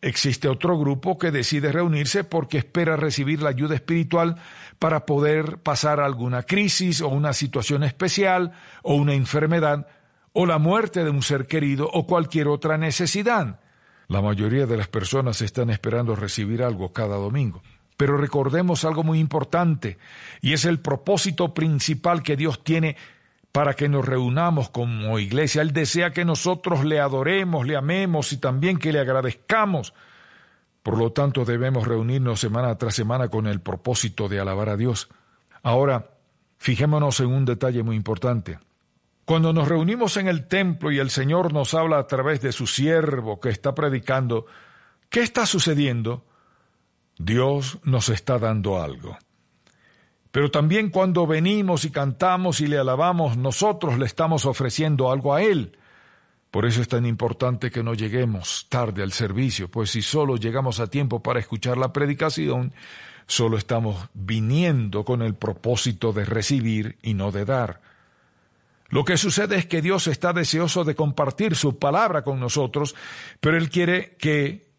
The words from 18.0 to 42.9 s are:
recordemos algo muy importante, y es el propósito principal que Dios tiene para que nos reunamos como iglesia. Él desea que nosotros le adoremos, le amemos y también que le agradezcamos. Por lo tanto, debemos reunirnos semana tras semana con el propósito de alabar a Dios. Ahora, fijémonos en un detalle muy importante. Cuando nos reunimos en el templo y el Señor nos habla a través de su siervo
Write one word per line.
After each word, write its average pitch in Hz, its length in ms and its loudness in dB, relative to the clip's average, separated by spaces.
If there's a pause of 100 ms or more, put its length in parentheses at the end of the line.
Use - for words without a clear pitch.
recordemos 143 680 0
algo 160 200 0
muy 160 160 2
importante, 156 760 0 (420)
y 139 140 2
es 135 100 0
el 170 160 2
propósito 175 760 0
principal 160 680 0
que 147 140 -2
Dios 151 280 -2
tiene 160 320 0 (560)
para 143 220 2
que 143 140 0
nos 143 160 2
reunamos 131 680 0
como 113 480 -2
iglesia. 135 440 0
Él 156 100 0
desea 165 380 0
que 175 140 -2
nosotros 175 600 0
le 151 160 2
adoremos, 143 680 0
le 147 100 -2
amemos 160 560 0
y 139 60 -6
también 143 400 0
que 156 140 -2
le 147 80 2
agradezcamos. 131 920 0 (880)
Por 107 160 0
lo 113 140 2
tanto, 139 320 0
debemos 117 420 0
reunirnos 117 540 0
semana 117 360 0
tras 113 180 -2
semana 120 340 0
con 110 180 -2
el 101 140 -2
propósito 104 680 -4
de 98 120 -2
alabar 98 300 -2
a 104 60 -2
Dios. 113 320 -2 (540)
Ahora, 127 480 2 (480)
fijémonos 147 600 2
en 127 60 2
un 131 180 2
detalle 123 380 0
muy 113 120 -2
importante. 107 640 -2 (640)
Cuando 160 280 4
nos 156 160 2
reunimos 175 480 2
en 196 100 0
el 165 220 -2
templo 175 420 0
y 139 80 0
el 135 120 0
Señor 156 420 2
nos 147 220 0
habla 160 240 2
a 135 80 0
través 135 340 0
de 127 100 -2
su 120 160 -4
siervo 135 720 2